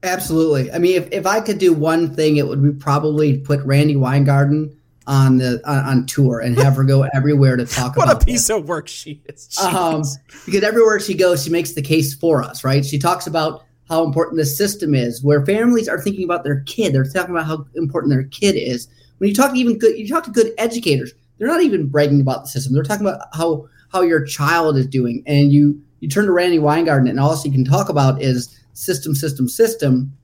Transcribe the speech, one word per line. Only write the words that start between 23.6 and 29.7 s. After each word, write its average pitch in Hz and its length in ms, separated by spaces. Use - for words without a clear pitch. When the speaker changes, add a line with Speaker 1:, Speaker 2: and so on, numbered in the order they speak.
Speaker 1:
how 185 100
your 165 220
child 156 540
is 131 80
doing. 127 400
And 143 260
you, 147 300
you 160 60
turn 202 180
to 196 60
Randi 175 280
Weingarten, 147 480
and 123 120
all 151 160
she 151 140
can 131 160
talk 180 240
about 135 320
is 127 320
system, 160 420
system, 139 320
system. 135 760